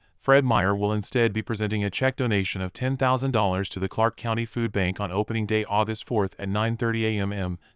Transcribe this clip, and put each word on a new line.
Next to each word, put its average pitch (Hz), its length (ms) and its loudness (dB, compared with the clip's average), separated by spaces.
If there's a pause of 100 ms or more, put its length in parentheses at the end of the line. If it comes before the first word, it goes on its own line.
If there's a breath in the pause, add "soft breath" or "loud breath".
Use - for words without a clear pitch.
(200)
Fred 135 240 4
Meyer 104 320 2
will 104 160 0
instead 107 420 0
be 107 100 -2
presenting 107 400 -2
a 101 80 0
check 131 240 -2
donation 101 440 0
of 92 140 -4
ten 131 240 -2
thousand 131 320 0
dollars 98 400 2
to - 100 -8
the 95 80 0
Clark 113 300 0
County 113 260 -2
Food 117 280 -2
Bank 92 280 0
on 98 120 -4
opening 107 340 -2
day, 110 200 0
August 107 420 -2
fourth, 104 320 0
at 98 100 -4
nine 110 280 0
thirty 113 280 0
A 110 160 0
M 98 100 -2
M. 92 280 -4 (160 soft breath)